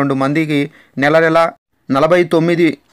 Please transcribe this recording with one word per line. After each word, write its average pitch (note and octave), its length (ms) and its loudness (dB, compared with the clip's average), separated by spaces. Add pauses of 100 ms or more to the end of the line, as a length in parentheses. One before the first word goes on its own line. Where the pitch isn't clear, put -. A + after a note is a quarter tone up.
రెండు C#3 120 -2
మందికి D3 480 -2 (360)
నెల D3 220 2
నెల E3 200 2 (520)
నలభై D#3 320 2
తొమ్మిది E3 540 0 (160)